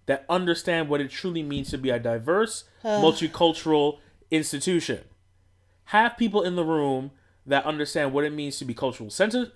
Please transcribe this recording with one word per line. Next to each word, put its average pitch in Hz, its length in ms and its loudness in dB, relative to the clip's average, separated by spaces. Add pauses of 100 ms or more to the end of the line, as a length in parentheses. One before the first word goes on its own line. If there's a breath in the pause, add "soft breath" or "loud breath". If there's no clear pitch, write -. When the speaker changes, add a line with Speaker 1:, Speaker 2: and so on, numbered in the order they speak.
Speaker 1:
that 139 200 0
understand 170 600 0
what 143 120 0
it 135 100 -4
truly 170 340 -6
means 143 260 -6
to 143 80 -6
be 131 120 -2
a 120 100 2
diverse, 120 640 -2 (100)
Speaker 2:
<sighs> - 100 -20
Speaker 1:
multicultural 160 1120 2 (320 soft breath)
institution. 151 720 -2 (840)
Have 226 300 2
people 208 260 2
in 180 140 -2
the 170 80 0
room 139 480 0 (340 soft breath)
that 139 180 2
understand 147 480 -2
what 143 120 2
it 151 80 -2
means 147 260 -8
to - 60 -10
be 127 100 -6
cultural 117 360 -4
sensi-, 233 460 0